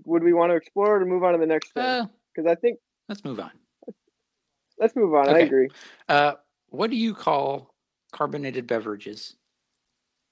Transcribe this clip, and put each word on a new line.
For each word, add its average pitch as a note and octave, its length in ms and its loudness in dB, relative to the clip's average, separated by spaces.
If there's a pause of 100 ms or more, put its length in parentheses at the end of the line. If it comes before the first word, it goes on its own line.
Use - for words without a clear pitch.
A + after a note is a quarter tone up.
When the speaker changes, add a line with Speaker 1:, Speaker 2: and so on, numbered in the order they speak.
Speaker 1:
would E3 180 0
we F3 100 4
wanna E3+ 220 4
explore G3+ 420 0
it F#3+ 60 2
or - 20 -2
move F3+ 180 -2
on F3+ 100 4
to E3+ 60 2
the D#3+ 60 0
next D#3 280 -2
thing? B3 100 -4
Speaker 2:
Uh, B3+ 240 -2 (280)
Speaker 1:
'Cause D#3+ 100 -4
I E3+ 100 2
think A#3 240 -2 (300)
Speaker 2:
Let's - 160 -12
move B2 140 -10
on. E2+ 120 -12 (1300)
Speaker 1:
Let's A3 160 0
move G3 180 0
on. C#3 140 4
I C#3+ 40 4
Speaker 2:
Okay. E3 140 6
Speaker 1:
agree. C3+ 240 2 (380)
Speaker 2:
Uh, D3 260 2 (360)
what G3+ 200 -4
do B3+ 60 -4
you A3 180 -2
call C#3 600 -4 (400)
carbonated C3+ 540 -6
beverages? G#2 680 -8 (960)